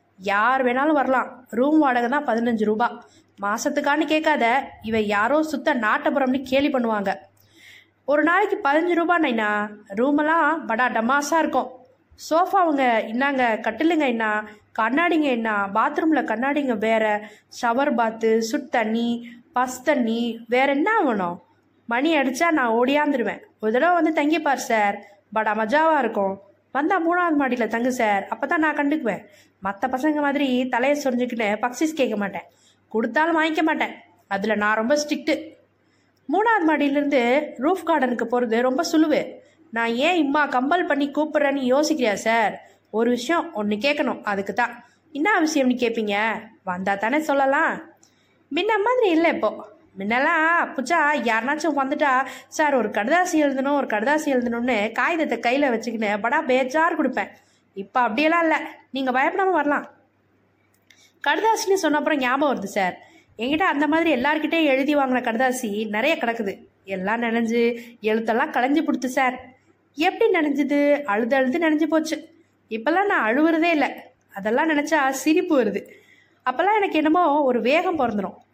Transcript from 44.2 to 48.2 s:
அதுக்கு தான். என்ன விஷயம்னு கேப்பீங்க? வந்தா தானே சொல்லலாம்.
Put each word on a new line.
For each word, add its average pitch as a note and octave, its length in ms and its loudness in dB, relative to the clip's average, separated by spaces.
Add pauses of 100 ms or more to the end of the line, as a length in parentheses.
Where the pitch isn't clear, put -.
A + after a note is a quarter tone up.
அதுக்கு G3 320 -6
தான். A#3 300 -4 (280)
என்ன F#4+ 280 0
விஷயம்னு C4+ 360 2
கேப்பீங்க? A3 640 -2 (220)
வந்தா F#3+ 320 -4
தானே A3+ 240 -2
சொல்லலாம். C#4 640 0 (720)